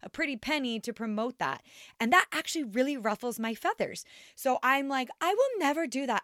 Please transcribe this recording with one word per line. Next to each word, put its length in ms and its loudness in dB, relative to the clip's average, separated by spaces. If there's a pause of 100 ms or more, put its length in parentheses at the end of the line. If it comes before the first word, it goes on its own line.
a 60 -14
pretty 280 -4
penny 440 -2
to 120 -6
promote 460 -4
that. 240 -4 (360)
And 140 4
that 180 6
actually 340 -2
really 320 0
ruffles 420 -4
my 160 -2
feathers. 500 -2 (300)
So 260 2
I'm 260 4
like, 220 -2 (100)
"I 140 2
will 240 2
never 300 2
do 180 -2
that." 180 0